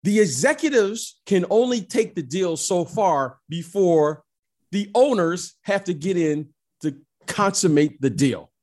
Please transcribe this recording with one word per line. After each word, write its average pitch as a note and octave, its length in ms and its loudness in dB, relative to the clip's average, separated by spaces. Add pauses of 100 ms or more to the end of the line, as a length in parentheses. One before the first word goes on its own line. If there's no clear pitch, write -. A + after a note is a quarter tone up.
the G#3 180 2
executives A3+ 1040 0
can F3+ 240 0
only A#3+ 320 2
take A3 340 -4
the F3 80 -6
deal E3 320 -4
so F3 300 -2
far D3+ 540 -2 (100)
before E3 760 0 (480)
the G3+ 240 -4
owners G3 680 2
have G3 200 -2
to F3+ 100 -4
get E3+ 220 -4
in D3+ 320 0 (340)
to D3+ 140 -4 (320)
consummate E3+ 720 0
the C3 100 0
deal. G#2+ 400 -2 (140)